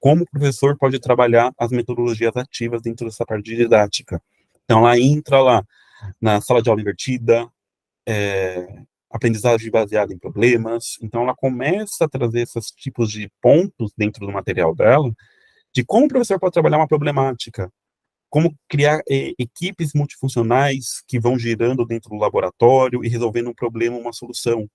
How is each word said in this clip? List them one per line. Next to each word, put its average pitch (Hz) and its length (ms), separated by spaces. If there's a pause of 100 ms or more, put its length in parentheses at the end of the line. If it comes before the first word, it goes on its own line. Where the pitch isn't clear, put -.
Como 160 220
o 170 40
professor 143 520
pode 135 200
trabalhar 120 600
as 123 120
metodologias 120 680
ativas 120 440
dentro 117 260
dessa 113 200
parte 107 180
de 110 120
didática? 107 680 (420)
Então, 110 220
ela 120 120
entra 139 440
lá 120 220 (560)
na 107 200
sala 123 220
de 117 80
aula 107 100
invertida, 117 680 (600)
é, 95 600 (440)
aprendizagem 113 600
baseada 104 420
em 92 60
problemas. 113 840
Então, 117 220
ela 127 120
começa 147 720
a 151 40
trazer 120 340
esses 117 240
tipos 120 440
de 107 200 (100)
pontos 139 560
dentro 104 300
do 101 60
material 92 420
dela, 120 380 (600)
de 123 120
como 240 220
o - 20
professor 240 300
pode 180 140
trabalhar 156 260
uma 156 100
problemática, 135 840 (580)
como 160 260 (140)
criar, 147 400
é, 135 300
equipes 165 560
multifuncionais 135 1120
que 127 120
vão 123 200
girando 117 480
dentro 113 240
do 107 60
laboratório 117 880
e 123 40
resolvendo 117 420
um 117 40
problema, 117 420
uma 120 160
solução. 117 640